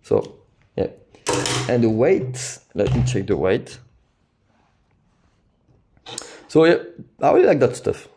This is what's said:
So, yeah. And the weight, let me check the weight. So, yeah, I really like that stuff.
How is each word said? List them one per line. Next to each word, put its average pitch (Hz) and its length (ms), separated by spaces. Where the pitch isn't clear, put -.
So, - 380
yeah. - 120
And 120 160
the 113 40
weight, 127 720
let 104 200
me 127 100
check 98 220
the 98 100
weight. 92 420
So, 160 180
yeah, 170 100
I 139 100
really 359 140
like 151 140
that 123 160
stuff. - 400